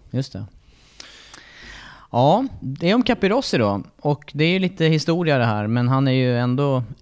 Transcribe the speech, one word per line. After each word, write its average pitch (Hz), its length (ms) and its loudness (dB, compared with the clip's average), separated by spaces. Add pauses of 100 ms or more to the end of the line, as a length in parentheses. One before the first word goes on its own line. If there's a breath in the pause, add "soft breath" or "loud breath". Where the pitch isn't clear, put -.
(100)
Just 131 220 -6
det. 101 120 -12 (1700 loud breath)
Ja, 151 360 2 (140)
det 147 300 -4
är 208 40 2
om 247 80 4
Capirossi 220 560 0
då. 101 240 0 (180)
Och - 340 -4
det 143 100 2
är 165 60 4
ju 185 80 2
lite 185 280 -2
historia 160 520 2
det 120 60 2
här, 107 220 0
men 120 220 0
han 135 200 2
är 131 40 2
ju 127 260 2
ändå 127 440 0 (200)